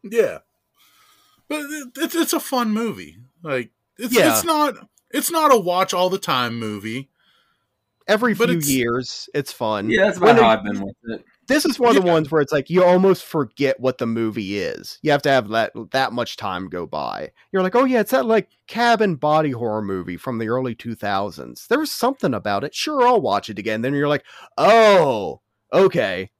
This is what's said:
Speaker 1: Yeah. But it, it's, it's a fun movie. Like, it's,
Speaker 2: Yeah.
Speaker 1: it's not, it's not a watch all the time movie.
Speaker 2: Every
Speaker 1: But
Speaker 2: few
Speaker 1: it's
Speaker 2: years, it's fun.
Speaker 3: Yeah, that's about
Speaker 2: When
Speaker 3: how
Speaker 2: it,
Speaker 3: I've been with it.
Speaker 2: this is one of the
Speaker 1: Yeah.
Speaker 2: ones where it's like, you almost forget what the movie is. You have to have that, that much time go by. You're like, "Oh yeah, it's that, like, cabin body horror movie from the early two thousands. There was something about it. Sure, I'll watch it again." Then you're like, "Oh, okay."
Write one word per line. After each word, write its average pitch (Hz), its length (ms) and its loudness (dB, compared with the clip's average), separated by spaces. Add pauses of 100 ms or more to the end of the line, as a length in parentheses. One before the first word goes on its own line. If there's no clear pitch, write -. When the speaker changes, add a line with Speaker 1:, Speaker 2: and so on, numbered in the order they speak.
Speaker 1:
Yeah. 196 380 0 (1080)
But 302 120 -6
it, 285 260 -10 (100)
it's, 320 180 -4
it's 330 180 0
a 320 60 -2
fun 240 320 -2
movie. 110 460 -6 (240)
Like, 139 300 -6 (260)
it's, 233 180 -6
Speaker 2:
Yeah. 220 180 6
Speaker 1:
it's - 120 0
not, 302 300 0 (360)
it's 285 200 -2
not 311 220 4
a 247 60 6
watch 180 340 0
all 180 160 2
the 190 80 -2
time 123 400 -2
movie. 110 520 -8 (1000)
Speaker 2:
Every 214 260 2
Speaker 1:
But 175 160 0
Speaker 2:
few 175 80 0
Speaker 1:
it's 147 120 -2
Speaker 2:
years, 127 640 -2
it's 143 200 -6
fun. 107 360 -4
Speaker 3:
Yeah, 185 160 2
that's 190 120 0
about 180 100 4
Speaker 2:
When 233 100 8
Speaker 3:
how 220 120 6
Speaker 2:
it, 110 80 6
Speaker 3:
I've 98 80 -10
been 101 160 -6
with 98 140 -10 (100)
it. 113 180 -12 (240)
Speaker 2:
this 294 180 2
is 285 140 -2
one 240 160 4
of 196 60 6
the 185 40 -2
Speaker 1:
Yeah. 175 80 4
Speaker 2:
ones 156 160 0
where 156 120 2
it's 143 100 -2
like, 143 180 -2
you 180 140 4
almost 180 400 4
forget 139 560 -2
what 127 180 -2
the 120 80 -4
movie 110 520 -4
is. 65 460 -8
You 151 80 0
have 147 100 2
to 147 80 0
have 127 200 2
that, 110 220 0 (200)
that 131 200 -2
much 117 240 -6
time 95 320 -6
go 87 180 -8
by. 64 460 -8 (220)
You're 190 100 0
like, 185 120 -2
"Oh 254 100 4
yeah, 254 160 2
it's 202 100 -2
that, 262 140 0
like, 220 240 0 (180)
cabin 220 480 0
body 151 360 0
horror 113 300 -4
movie 92 360 -6
from 120 200 -8
the 110 120 -4
early 123 260 -4
two 117 200 -12
thousands. 98 720 -6
There 254 120 0
was 311 140 -4
something 240 400 -2
about 104 320 -2
it. - 100 -12
Sure, 277 320 0
I'll 247 140 4
watch 101 280 -2
it 104 80 -10
again." 107 260 -4
Then 131 100 -2
you're 143 160 0
like, 147 160 -2 (320)
"Oh, 165 840 4 (320)
okay." 113 580 2 (100)